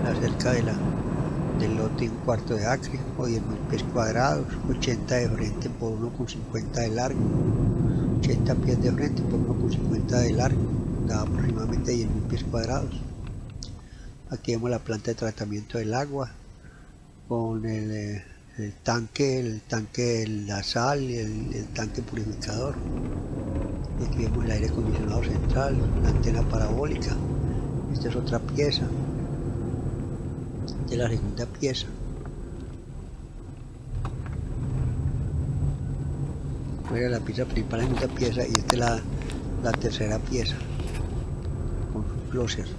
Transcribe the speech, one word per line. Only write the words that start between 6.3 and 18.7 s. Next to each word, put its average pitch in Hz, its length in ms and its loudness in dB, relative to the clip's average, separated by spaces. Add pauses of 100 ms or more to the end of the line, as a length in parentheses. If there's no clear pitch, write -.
de 117 80 2
largo, 123 300 0 (1000)
ochenta - 340 4
pies 123 260 4
de - 120 4
frente 139 300 2
por 131 180 2
uno - 200 2
con - 120 4
cincuenta - 480 2
de 120 140 4
largo, 123 280 4 (460)
da 107 140 2
aproximadamente 113 680 2
diez 117 180 2
mil - 160 2
pies - 200 0
cuadrados. 120 500 0 (1400)
Aquí 123 220 -4
vemos 117 180 0
la 117 80 2
planta 110 320 -2
de 113 60 -2
tratamiento 110 600 -4
del 110 160 -2
agua 139 360 -2 (960)
con 113 400 0
el... 107 240 -2
Eh, 104 340 -4 (340)
el 104 160 -4